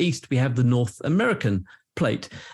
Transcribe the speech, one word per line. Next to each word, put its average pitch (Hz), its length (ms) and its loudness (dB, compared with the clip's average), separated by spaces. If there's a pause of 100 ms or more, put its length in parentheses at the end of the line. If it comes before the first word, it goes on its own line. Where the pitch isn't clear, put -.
east, 170 280 -2
we 131 80 2
have 127 180 0
the 123 80 4
North 120 400 2
American 160 640 0 (300)
Plate. 117 340 -2 (240)